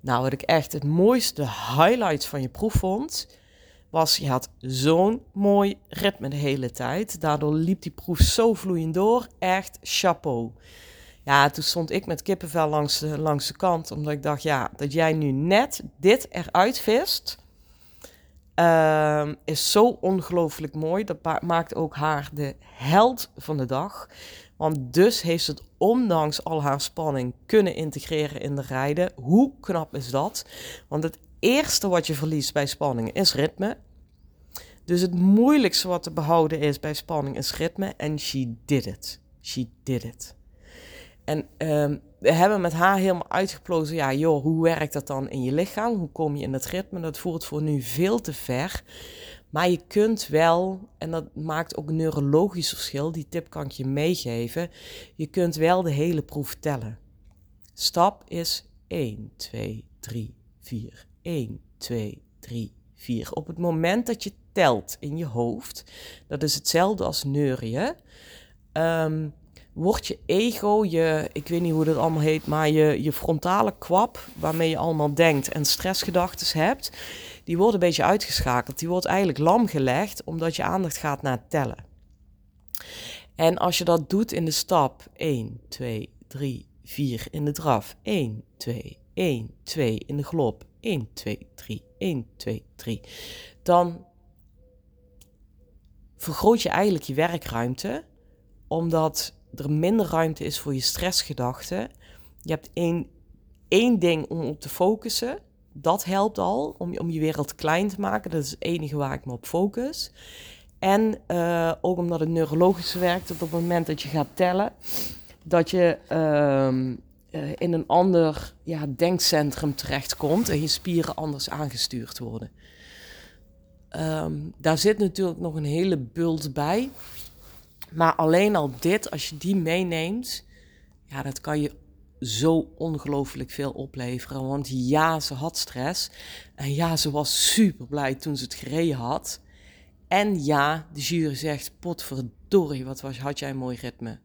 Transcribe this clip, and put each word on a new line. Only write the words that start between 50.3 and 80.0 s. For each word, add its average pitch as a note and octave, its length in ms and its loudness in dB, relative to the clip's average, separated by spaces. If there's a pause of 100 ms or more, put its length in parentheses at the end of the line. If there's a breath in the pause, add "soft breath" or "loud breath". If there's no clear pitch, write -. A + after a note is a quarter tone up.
en D#3+ 120 -6
dat E3 260 -6
maakt D#3 400 -4
ook D3 120 -8
een D#3+ 80 0
neurologisch D#3+ 720 2
verschil, D3 440 -6
die D#3+ 160 -8
tip E3 220 -8
kan D#3 140 -8
ik C3 60 -8
je C3 160 -8
meegeven. C#3 840 -2 (440 loud breath)
Je D#3 120 -6
kunt E3+ 300 0
wel F3 260 4
de E3+ 80 0
hele D3+ 320 0
proef - 320 -8
tellen. A2+ 440 -6 (760)
Stap - 540 2
is - 360 -6 (220)
één, G#2+ 500 -6
twee, A2 480 -8 (160)
drie, A2 340 -10 (260)
vier. - 460 -10 (160)
Eén, C3+ 380 -6 (160)
twee, A2 460 -8 (160)
drie, A#2 340 -10 (220)
vier. - 380 -6
Op D3+ 140 -6
het E3 120 -12
moment F3 480 0
dat A#3 180 -4
je G3+ 80 -8 (200)
telt C3 480 2
in D3 160 -6
je E3 100 -4
hoofd, A#2+ 580 -4 (420 loud breath)
dat D3 160 -6
is D3+ 120 0
hetzelfde F#3 500 2
als - 200 -4
neurien, C#3 720 -2 (800 loud breath)
ehm, D#3+ 560 0 (440 soft breath)
wordt F3+ 340 0
je - 200 -8
ego, G#3+ 580 2
je, D#3+ 480 2
ik - 160 -8
weet E3+ 120 0
niet E3+ 120 0
hoe D#3 120 2
dat D#3 120 2
allemaal D#3 240 2
heet, D#3 260 2
maar D3+ 240 2
je, D3+ 320 6
je D3 100 0
frontale F#3+ 640 0
kwap, - 480 2 (100)
waarmee D#3+ 320 0
je D#3+ 80 0
allemaal D3+ 380 0
denkt D3+ 340 4
en D3+ 160 -2
stressgedachtes - 880 0
hebt, F3 380 0 (540 loud breath)
die E3+ 140 -2
wordt G#3+ 160 6
een F#3 60 2
beetje E3+ 240 2
uitgeschakeld. - 720 0
Die E3 100 -4
wordt F3+ 180 0
eigenlijk F3 320 2
lam F#3+ 280 4
gelegd, D3 580 0